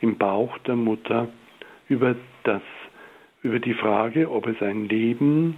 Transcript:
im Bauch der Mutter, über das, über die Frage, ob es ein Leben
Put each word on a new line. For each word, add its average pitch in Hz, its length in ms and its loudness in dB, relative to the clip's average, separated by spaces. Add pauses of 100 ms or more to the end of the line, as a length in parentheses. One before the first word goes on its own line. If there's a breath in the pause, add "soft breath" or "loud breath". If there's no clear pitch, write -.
im 113 180 2
Bauch 101 400 0
der 123 180 -2
Mutter, 113 520 0 (600 loud breath)
über 127 280 2 (260)
das, 101 200 0 (800 loud breath)
über 117 180 0
die 117 140 -2
Frage, 113 560 0
ob 113 160 -2
es 110 140 -2
ein 104 280 -2
Leben 143 680 2